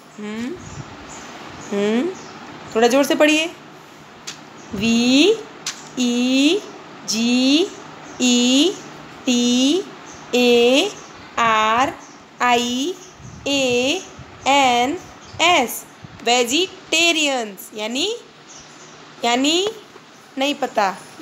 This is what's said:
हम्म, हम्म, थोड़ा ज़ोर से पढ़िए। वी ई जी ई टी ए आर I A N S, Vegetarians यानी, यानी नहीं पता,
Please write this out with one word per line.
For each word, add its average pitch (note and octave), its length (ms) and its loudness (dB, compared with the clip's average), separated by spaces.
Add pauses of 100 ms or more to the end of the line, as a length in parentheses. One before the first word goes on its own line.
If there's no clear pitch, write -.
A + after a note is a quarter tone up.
(180)
हम्म, A3 360 -8 (1160)
हम्म, G#3+ 380 0 (680)
थोड़ा A3+ 140 6
ज़ोर C4+ 160 4
से D#4 100 2
पढ़िए। D#4 360 4 (1200)
वी B3 600 4 (600)
ई B3+ 640 2 (480)
जी B3+ 600 2 (520)
ई B3 540 4 (520)
टी B3+ 580 2 (500)
ए B3 560 4 (480)
आर A3+ 540 2 (500)
I B3 520 0 (520)
A C4+ 560 0 (440)
N C4 500 4 (460)
S, D#4+ 420 2 (400)
Vegetarians C4+ 1500 0
यानी, A#3 340 -4 (1160)
यानी C#4+ 440 2 (720)
नहीं C#4 160 0
पता, A3 420 -2 (240)